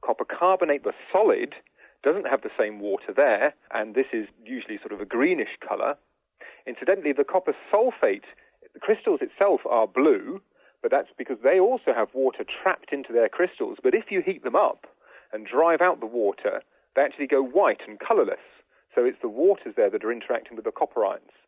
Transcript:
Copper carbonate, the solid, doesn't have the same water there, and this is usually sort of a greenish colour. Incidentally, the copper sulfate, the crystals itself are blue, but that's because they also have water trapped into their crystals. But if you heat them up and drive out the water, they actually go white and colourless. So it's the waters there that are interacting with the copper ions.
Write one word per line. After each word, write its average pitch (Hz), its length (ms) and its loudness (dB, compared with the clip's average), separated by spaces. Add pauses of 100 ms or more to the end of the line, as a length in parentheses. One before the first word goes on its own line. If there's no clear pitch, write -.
Copper 120 220 -2
carbonate, 175 600 0
the 202 80 -2 (200)
solid, 185 420 2 (480)
doesn't 160 240 0
have 127 160 -2
the 110 160 -10
same 107 220 -2
water 101 340 -4
there, 127 400 2 (180)
and 110 220 -6
this 135 180 0
is 110 140 -4 (180)
usually 110 340 -12
sort 104 140 -14
of 98 80 -12
a 104 60 -10
greenish 135 500 -2 (100)
colour. - 300 -4 (720)
Incidentally, 147 460 -2
the 139 120 2
copper - 300 -2 (180)
sulfate, 208 520 2 (480)
the - 80 -20
crystals 208 400 0
itself - 480 2
are 113 180 2
blue, 139 540 0 (400)
but 117 100 -2
that's 143 260 0
because 127 260 -8
they 165 180 6
also 180 340 2
have 113 200 -2
water 131 300 -2
trapped - 480 -4
into 139 200 -8
their 113 160 4
crystals. 120 540 -4
But 127 120 2
if 220 160 0
you 185 120 -2
heat 185 220 -4
them 123 120 -2
up 180 300 0 (440)
and 107 160 -12
drive 160 340 2
out 180 200 2
the 113 60 -8
water, 110 560 -2 (340)
they 135 60 4
actually 143 240 -2
go 135 160 2
white 135 440 2
and 107 120 -18
colourless. 156 460 0 (500)
So - 100 2
it's 98 180 -2
the 120 60 -6
waters 131 480 0
there 104 140 4
that 107 140 -6
are 113 80 -2
interacting 117 420 -6
with 110 120 -8
the 113 40 -2
copper 120 340 -2
ions. - 280 -6 (160)